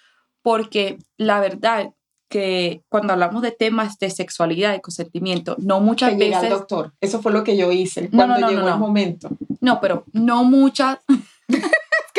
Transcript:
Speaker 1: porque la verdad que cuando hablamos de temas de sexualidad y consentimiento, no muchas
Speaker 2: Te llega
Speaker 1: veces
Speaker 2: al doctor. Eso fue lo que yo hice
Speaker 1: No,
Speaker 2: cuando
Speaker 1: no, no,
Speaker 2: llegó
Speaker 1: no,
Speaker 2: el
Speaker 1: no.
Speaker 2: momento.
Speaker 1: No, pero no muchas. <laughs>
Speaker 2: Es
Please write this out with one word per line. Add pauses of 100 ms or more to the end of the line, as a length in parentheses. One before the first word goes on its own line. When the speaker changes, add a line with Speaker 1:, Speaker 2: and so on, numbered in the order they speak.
(420)
Speaker 1:
porque (180)
la
verdad (340)
que
cuando
hablamos
de
temas
de
sexualidad
y
consentimiento,
no
muchas
Speaker 2:
Te
llega
Speaker 1:
veces
Speaker 2:
al
doctor.
Eso
fue
lo
que
yo
hice (100)
Speaker 1:
No,
Speaker 2:
cuando
Speaker 1:
no,
no,
Speaker 2:
llegó
Speaker 1:
no,
Speaker 2:
el
Speaker 1:
no.
Speaker 2:
momento. (300)
Speaker 1:
No,
pero
no
muchas. (100)
<laughs> (400)
Speaker 2:
Es